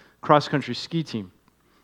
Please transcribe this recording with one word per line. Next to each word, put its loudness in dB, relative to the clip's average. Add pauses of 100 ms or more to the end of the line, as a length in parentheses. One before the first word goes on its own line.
(200)
cross-country 2
ski -4
team. -10 (540)